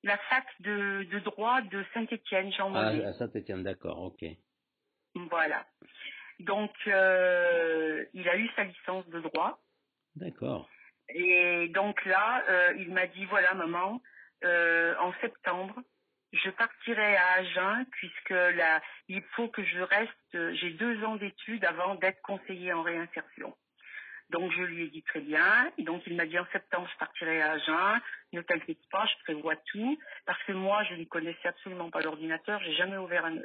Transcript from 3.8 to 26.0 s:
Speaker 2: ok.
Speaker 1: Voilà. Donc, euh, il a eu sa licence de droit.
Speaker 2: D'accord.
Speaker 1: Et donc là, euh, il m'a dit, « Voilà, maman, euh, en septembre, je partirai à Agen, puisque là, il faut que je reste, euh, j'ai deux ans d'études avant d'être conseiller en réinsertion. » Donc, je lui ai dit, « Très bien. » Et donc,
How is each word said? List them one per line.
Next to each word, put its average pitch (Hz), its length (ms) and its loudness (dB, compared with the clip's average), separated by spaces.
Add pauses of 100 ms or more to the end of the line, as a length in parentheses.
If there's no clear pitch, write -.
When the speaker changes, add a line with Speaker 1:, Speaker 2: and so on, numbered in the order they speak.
Speaker 2:
ok. 90 240 -10 (880)
Speaker 1:
Voilà. 165 520 -2 (720)
Donc, 202 340 -2 (140)
euh, 175 1160 4 (100)
il 180 140 -2
a 180 80 4
eu 226 180 0
sa 214 100 -2
licence 185 440 -6
de 165 120 -8
droit. 165 380 -2 (560)
Speaker 2:
D'accord. 139 540 -6 (400)
Speaker 1:
Et 175 600 4
donc 196 340 0
là, 208 440 4
euh, 180 300 6
il 180 140 -6
m'a 185 160 2
dit, « 185 180 -10
Voilà, 185 280 4
maman, 180 460 -2 (440)
euh, 170 560 4
en 180 200 2
septembre, 190 600 -4 (520)
je 190 180 0
partirai 214 680 2
à 180 220 6
Agen, 185 520 0
puisque - 400 -10
là, 175 500 4 (280)
il 185 140 -6 (120)
faut 233 140 -2
que 214 160 -6
je 180 160 -2
reste, 202 560 0
euh, 170 180 -2
j'ai 175 160 -2
deux 214 320 -2
ans 220 140 -2
d'études 202 480 -6
avant 180 320 0
d'être 185 260 0
conseiller 185 500 -6
en 165 100 0
réinsertion. » - 760 -6 (720)
Donc, 170 220 -2
je - 80 0
lui 170 240 -4
ai 156 40 -6
dit, « 156 160 -12
Très 156 180 -4
bien. » 190 560 4
Et - 40 -4
donc, 165 240 -4